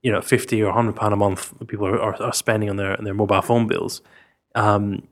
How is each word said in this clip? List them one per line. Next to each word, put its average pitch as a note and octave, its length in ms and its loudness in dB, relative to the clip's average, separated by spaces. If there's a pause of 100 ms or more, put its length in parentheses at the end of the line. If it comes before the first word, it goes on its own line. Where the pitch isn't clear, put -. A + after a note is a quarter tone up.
You A#2+ 100 2
know, G2 100 2
fifty A2 400 0
or G#2 80 2
a - 20 -2
hundred A2+ 220 0
pound G#2+ 180 0
a G2+ 40 2
month G2+ 420 0
that - 80 -14
people G#2 220 -4
are, G#2 120 0
are, G#2 220 -4
are A#2 100 -4
spending G#2+ 380 0
on G2 60 -4
their, G2 220 -4
their G2+ 160 -6
mobile G2+ 280 2
phone A#2 240 2
bills. F2 340 -4 (560)
Um, G2+ 560 2